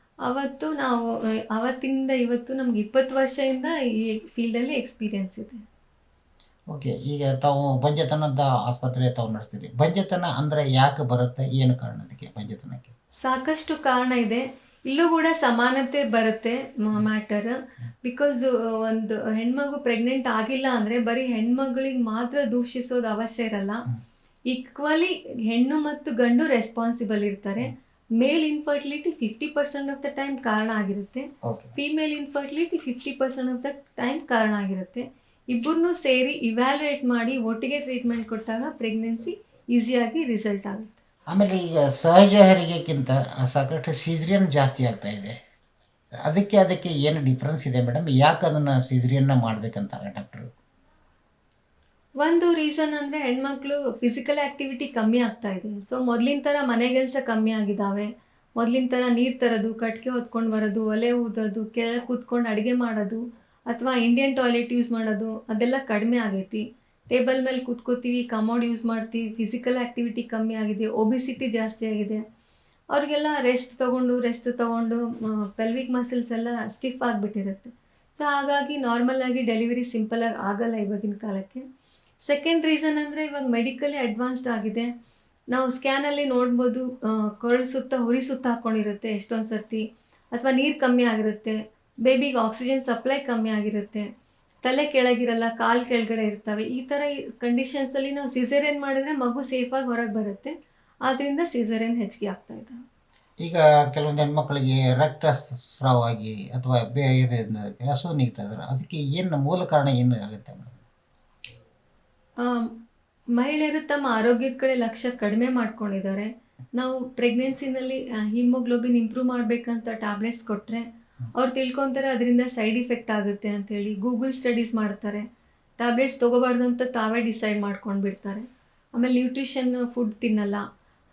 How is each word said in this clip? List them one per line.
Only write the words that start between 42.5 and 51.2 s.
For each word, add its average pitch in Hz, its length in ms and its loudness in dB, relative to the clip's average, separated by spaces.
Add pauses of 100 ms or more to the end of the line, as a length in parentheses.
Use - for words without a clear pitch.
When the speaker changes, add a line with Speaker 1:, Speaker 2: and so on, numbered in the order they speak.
Speaker 2:
ಸಾಕಷ್ಟು 147 400 0
ಸೀಸರಿಯನ್ 165 600 2
ಜಾಸ್ತಿ 135 320 4
ಆಗ್ತಾ 104 240 -2
ಇದೆ. 104 520 -12 (640)
ಅದಕ್ಕೆ, 202 320 2
ಅದಕ್ಕೆ 185 320 6
ಏನು 151 360 2
ಡಿಫ್ರೆನ್ಸ್ 131 440 0
ಇದೆ 123 140 2
ಮೇಡಮ್? 143 280 0
ಯಾಕೆ 151 360 6
ಅದನ್ನ 147 320 2
ಸೀಸರಿಯನ್ನ 131 540 2
ಮಾಡ್ಬೇಕಂತಾರೆ 107 840 -2
ಡಾಕ್ಟ್ರು? 110 420 -14 (1600)